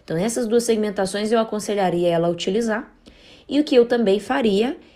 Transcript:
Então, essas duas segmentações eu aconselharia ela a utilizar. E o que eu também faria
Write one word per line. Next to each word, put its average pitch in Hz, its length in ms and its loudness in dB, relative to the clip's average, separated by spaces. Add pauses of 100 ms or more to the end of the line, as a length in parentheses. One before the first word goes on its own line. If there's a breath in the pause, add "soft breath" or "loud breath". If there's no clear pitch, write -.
Então, 160 140 -6
essas 226 320 -2
duas 233 160 2
segmentações 208 680 -2
eu 233 80 2
aconselharia 202 720 0
ela 170 180 2
a 170 40 2
utilizar. 214 640 -4 (560 loud breath)
E 285 120 0
o 294 40 2
que 294 120 0
eu 233 100 8
também 226 320 2
faria 240 580 0 (200 loud breath)